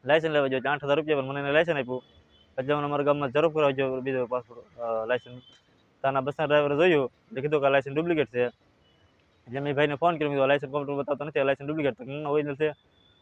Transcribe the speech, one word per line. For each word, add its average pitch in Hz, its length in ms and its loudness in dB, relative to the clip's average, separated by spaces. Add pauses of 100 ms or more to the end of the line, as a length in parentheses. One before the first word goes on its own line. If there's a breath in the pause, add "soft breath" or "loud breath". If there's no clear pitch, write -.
લાયસન્સ 156 260 4
લેવા 147 160 2
ગયો 131 100 0
એટલે 127 120 -2
આઠ 143 140 -4
હજાર 143 140 2
રૂપિયા 156 200 0
પણ 131 80 -2
મને 139 140 -6
એને 139 120 -4
લાયસન્સ 160 260 2
આપ્યું. 127 260 -6 (540)
એટલે 131 160 -2
મને 147 120 -2
અમારા 147 180 -2
ગામમાં 143 260 2
ઝેરોક્ષ 151 260 2
કરાવવા 147 160 4
ગયો 131 300 -2
બીજો 131 240 -2
પાસપોર્ટ, 120 540 -8
અ, 113 260 -2
લાયસન્સ. 123 360 -4 (600)
ત્યાંના 135 200 0
બસના 143 240 -4
ડ્રાઈવરે 143 300 4
જોયું 151 300 4
એટલે - 360 -10
કીધું 151 200 0
કે 139 60 4
આ - 20 6
લાયસન્સ 139 260 2
ડુપ્લિકેટ 160 320 0
છે. 123 180 -2
એટલે - 1120 -14
મેં 143 160 -2
ભાઈને 147 200 2
ફોન 170 200 0
કર્યો, 151 120 -2
મેં 143 80 -2
કીધું, 135 80 2
"આ 135 40 2
લાયસન્સ 143 240 0
કોમ્પ્યુટર 143 300 -4
બતાવતા 143 240 -4
નથી, 156 140 -4
આ 135 40 2
લાયસન્સ 139 240 -2
ડુપ્લિકેટ 147 260 -2
છે." 135 280 -10
"ના, 151 80 -6
ઓરિજિનલ 147 260 0
છે 151 180 -2 (480)